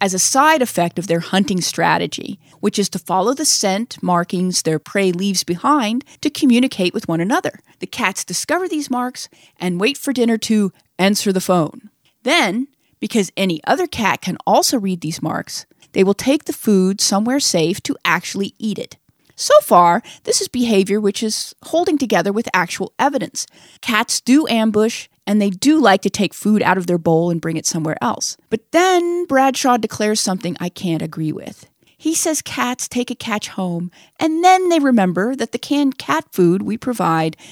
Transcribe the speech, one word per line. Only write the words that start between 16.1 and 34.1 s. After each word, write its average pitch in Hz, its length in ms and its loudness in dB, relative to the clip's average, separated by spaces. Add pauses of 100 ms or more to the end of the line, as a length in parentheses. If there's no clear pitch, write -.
take 285 320 0
the 320 80 -6
food 196 460 2
somewhere 226 400 0
safe 170 440 0
to - 200 -4
actually 175 560 -2
eat 208 180 -4
it. - 200 -12 (440)
So - 200 2
far, 175 420 4 (220)
this - 160 0
is 370 80 -6
behavior 214 500 2
which 208 240 -2
is - 400 -6
holding 330 340 0
together 202 360 0
with 226 200 -4
actual 180 460 -2
evidence. 269 480 -2 (320)
Cats 226 400 -2
do 277 300 4
ambush, 220 580 0 (180)
and 208 160 2
they 202 80 2
do 277 300 2
like 202 220 4
to 196 80 0
take - 240 -2
food 214 280 2
out 180 160 2
of 175 100 -4
their 175 100 2
bowl 165 340 2
and 170 80 -2
bring 165 160 -4
it 160 100 -6
somewhere 160 360 -4
else. - 340 -4 (140)
But - 240 -6
then 349 540 2
Bradshaw 262 500 2
declares 214 420 -2
something - 400 -4
I 180 80 -6
can't 170 340 -4
agree 156 300 -6
with. - 380 -14 (280)
He 320 180 -4
says 320 260 -2
cats - 480 -6
take 247 200 -4
a 240 60 -8
catch 214 320 -6
home, 175 440 -6 (280)